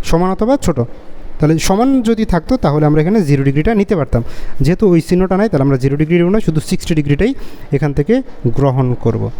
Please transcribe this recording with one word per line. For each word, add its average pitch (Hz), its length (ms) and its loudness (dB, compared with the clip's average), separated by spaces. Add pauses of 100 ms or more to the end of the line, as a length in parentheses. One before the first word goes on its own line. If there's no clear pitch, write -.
সমান 180 260 2
অথবা 233 200 0 (100)
ছোট। 160 140 0 (600)
তাহলে 151 160 2 (140)
সমান 220 200 2 (200)
যদি 220 140 0 (100)
থাকতো 170 200 0 (100)
তাহলে 151 260 2
আমরা 151 140 4
এখানে 214 160 2 (100)
জিরো 139 180 2
ডিগ্রিটা 151 240 0 (100)
নিতে 208 180 0
পারতাম। 123 220 0 (440)
যেহেতু 180 180 2 (100)
ওই 165 140 4
চিহ্নটা 185 320 2
নাই, 220 100 2
তাহলে 139 180 0
আমরা 135 160 2
জিরো 135 180 0
ডিগ্রি 156 200 0
নেব 170 140 2
না, 226 120 2
শুধু 156 120 0 (100)
সিক্সটি - 300 -2
ডিগ্রিটাই 147 320 0 (460)
এখান 143 200 0
থেকে 147 160 0 (440)
গ্রহণ 131 300 2 (180)
করব। 110 180 0 (160)